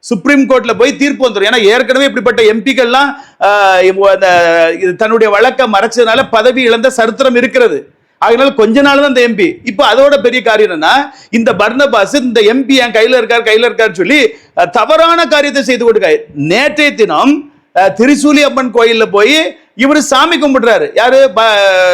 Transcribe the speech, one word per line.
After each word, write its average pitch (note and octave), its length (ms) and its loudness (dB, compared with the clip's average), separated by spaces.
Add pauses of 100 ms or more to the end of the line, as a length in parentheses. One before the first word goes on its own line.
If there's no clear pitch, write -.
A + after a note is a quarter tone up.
சுப்ரீம் C4 460 -2
கோர்ட்ல B3 280 0
போய் C4 180 0
தீர்ப்பு C#4 300 -2
வந்துரும். G3+ 240 -2
ஏன்னா B3 140 0
ஏற்கனவே B3 420 0
இப்படிப்பட்ட A#3 380 0
எம் A3 200 0
பிக்கள்லாம், C4 460 0 (300)
ஆஹ், F#3+ 720 2
அந்த, F#3+ 180 0 (520)
இது F3+ 140 -2
தன்னுடைய A3 380 0
வழக்கை B3+ 380 0
மறைச்சதுனால A3+ 600 0
பதவி A#3 300 0
இழந்த A#3 280 0
சரித்திரம் A#3+ 460 -2
இருக்கிறது. A#3 420 0 (440)
அதனால A#3 320 0
கொஞ்ச A3+ 280 2
நாள் C#4 160 2
தான் C#4+ 100 0
இந்த B3+ 140 0
எம் A#3 140 0
பி. F#3 120 0 (160)
இப்ப A3+ 300 -2
அதோட C#4 280 2
பெரிய A#3+ 200 -2
காரியம் G#3+ 300 0
என்னன்னா, E3 220 0 (360)
இந்த A3 240 -2
பர்னபாஸ் A#3 640 -2
இந்த A#3+ 260 0
எம் A#3+ 240 0
பி C4+ 100 0
என் A#3+ 160 0
கையில A3+ 260 2
இருக்கார், A#3 260 0
கையில A3 240 0
இருக்காருன்னு G#3 340 -2
சொல்லி, B3 180 0 (360)
அஹ், F3 140 0
தவறான E4 560 0
காரியத்தை C#4+ 380 -2
செய்து A#3 220 -2
கொடுக்காரு. F#3+ 320 2 (180)
நேற்றைய G#3 580 -2
தினம், G3 400 0 (420)
அஹ், F#3 220 2
திரிசூலி C#4+ 440 2
அம்மன் B3+ 320 -2
கோயில்ல A3+ 380 0
போய் G#3+ 260 2 (400)
இவரு C#4 200 0
சாமி D4+ 400 0
கும்பிடுறாரு. A#3 580 0
யாரு? C4 400 2
ப-, A3+ 140 2 (440)